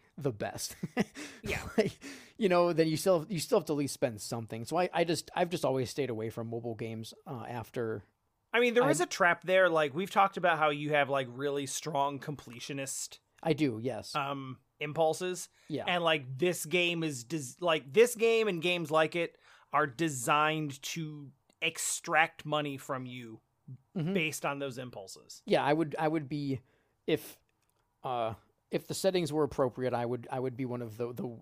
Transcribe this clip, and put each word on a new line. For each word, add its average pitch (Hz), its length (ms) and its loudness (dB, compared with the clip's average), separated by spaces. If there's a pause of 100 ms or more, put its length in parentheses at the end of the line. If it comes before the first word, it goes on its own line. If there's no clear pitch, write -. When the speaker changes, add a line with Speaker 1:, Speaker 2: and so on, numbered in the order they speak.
(160)
Speaker 1:
the 135 160 -2
best, 104 440 -8 (200)
<laughs> - 460 -4
Speaker 2:
Yeah. - 200 -4 (140)
Speaker 1:
like, - 160 2 (460)
you 214 100 2
know, 175 240 6
then 160 160 4
you 156 80 2
still, 170 320 4
you 190 100 -4
still 208 200 2
have 165 80 0
to 156 80 0
at 143 40 0
least 143 160 -2
spend 113 280 -2
something. 113 420 -6
So 156 140 -2
I, 180 160 2
I 170 100 2
just, 165 320 -2
I've 175 140 2
just 170 160 -2
always 131 240 0
stayed 135 180 -4
away 113 220 -4
from 113 180 -8
mobile 117 260 -6
games, 113 380 -8 (140)
uh, 127 220 -10
after 117 560 -6 (480)
Speaker 2:
I 226 80 4
mean, 240 140 4
there 247 100 6
Speaker 1:
I 277 60 4
Speaker 2:
is 302 100 2
a 359 60 0
trap 175 380 2
there. 185 240 6
Like, 156 260 2
we've 185 160 -4
talked 196 260 4
about 170 220 4
how 151 120 4
you 147 200 -2
have, 143 180 4
like, 135 220 0
really 139 360 -2
strong 139 520 -2
completionist 135 1000 -10 (240)
Speaker 1:
I 165 120 2
do, 131 280 2
yes. 117 320 -6
Speaker 2:
um, 139 440 -4 (200)
impulses. 160 720 -2 (200)
Speaker 1:
Yeah. 139 180 -4
Speaker 2:
And, 180 180 0
like, 143 340 0
this 170 280 0
game 170 360 0
is 139 220 -4
des-, 135 360 -6
like, 160 320 0
this 233 220 6
game 226 340 2
and 175 120 0
games 175 300 0
like 156 260 4
it 170 200 -2 (360)
are 147 140 2
designed 151 960 0
to 151 480 -8 (320)
extract 165 840 0
money 147 320 -2
from 131 300 -6
you 120 340 -4 (560)
Speaker 1:
Mm-hmm. 175 160 0
Speaker 2:
based 160 320 0
on 143 140 0
those 139 180 -6
impulses. 113 720 -14
Speaker 1:
Yeah, 156 180 4
I 139 80 6
would, 160 260 2
I 156 100 2
would 156 200 -2
be, 143 320 -2 (460)
if, - 320 -2 (640)
uh, 117 320 -2 (360)
if 165 160 -4
the 160 80 -6
settings 180 380 2
were 151 120 2
appropriate, 127 500 0
I 120 100 0
would, 120 260 -4
I 131 100 -4
would 127 160 -4
be 131 80 -4
one 120 180 -6
of 110 160 -10
the, 120 160 -4
the, 117 280 -8